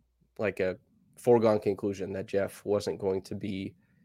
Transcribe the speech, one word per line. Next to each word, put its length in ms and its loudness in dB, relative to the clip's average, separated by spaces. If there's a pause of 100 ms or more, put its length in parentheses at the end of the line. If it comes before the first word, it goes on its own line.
(380)
like, 220 -2
a 160 0 (400)
foregone 420 6
conclusion 540 -2
that 140 -6
Jeff 380 -4
wasn't 360 -2
going 220 -2
to 120 -10
be, 400 -6 (300)